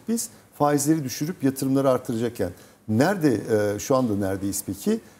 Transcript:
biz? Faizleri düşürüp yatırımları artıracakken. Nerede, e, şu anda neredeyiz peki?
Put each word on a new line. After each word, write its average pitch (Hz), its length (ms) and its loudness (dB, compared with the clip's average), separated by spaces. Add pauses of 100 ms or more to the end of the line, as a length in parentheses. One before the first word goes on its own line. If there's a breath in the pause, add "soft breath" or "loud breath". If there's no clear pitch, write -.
biz? 226 200 -4 (300 loud breath)
Faizleri 147 460 2
düşürüp 147 400 -6
yatırımları 135 460 2
artıracakken. 120 600 -2 (380 loud breath)
Nerede, 147 520 2 (340)
e, 104 40 -6
şu 131 180 0
anda 120 200 0
neredeyiz 98 500 -4
peki? 208 340 -2 (200 loud breath)